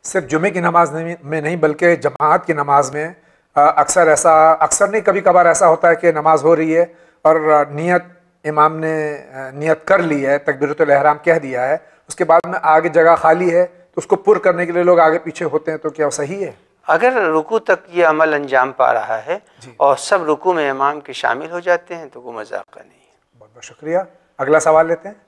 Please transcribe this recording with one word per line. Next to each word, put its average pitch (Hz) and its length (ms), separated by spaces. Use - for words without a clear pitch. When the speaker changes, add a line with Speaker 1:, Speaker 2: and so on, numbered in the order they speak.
Speaker 1:
صرف 175 240
جمعے 156 240
کی 175 100
نماز 170 340
نہیں، 165 280
میں 151 180
نہیں 160 160
بلکہ 156 400
جماعت 151 500
کی 165 60
نماز 143 420
میں، 151 140
آ، 147 260
اکثر 160 280
ایسا، 156 440
اکثر 160 360
نہیں، 214 120
کبھی 196 200
کبھار 175 260
ایسا 170 220
ہوتا 165 200
ہے 165 80
کہ 170 160
نماز 156 320
ہو 165 120
رہی 160 200
ہے 170 80
اور، 156 280
آ، 151 200
نیت 175 320
امام 151 320
نے، 156 420
آ، 131 160
نیت 156 340
کر 190 140
لی 151 280
ہے، 143 120
تکبیرۃ 143 400
الاحرام 147 400
کہہ 165 160
دیا 131 340
ہے، 156 80
اس - 80
کے 180 80
بعد 165 200
میں 180 180
آگے 160 260
جگہ 165 300
خالی 170 360
ہے 180 120
تو - 300
اس - 100
کو 196 100
پُر 202 220
کرنے 175 280
کے 170 60
لیے 175 100
لوگ 175 160
آگے 160 200
پیچھے 170 280
ہوتے 151 240
ہیں، 156 80
تو 156 120
کیا 151 160
وہ 139 40
صحیح 165 360
ہے؟ 131 60
Speaker 2:
اگر 214 500
رکوع 214 200
تک 202 300
یہ 175 180
عمل 156 280
انجام 135 380
پا 127 200
رہا 113 340
ہے 175 120
Speaker 1:
جی۔ 127 180
Speaker 2:
اور 139 200
سب 175 340
رکوع 165 220
میں 151 180
امام 160 300
کے 135 120
شامل 135 380
ہو 175 100
جاتے 175 360
ہیں 160 160
تو 123 80
کوئی 120 160
مذائقہ 104 420
نہیں - 200
ہے۔ - 400
Speaker 1:
بہت - 160
بہت 120 100
شکریہ، 156 340
اگلا 147 220
سوال 160 260
لیتے 170 220
ہیں۔ 208 60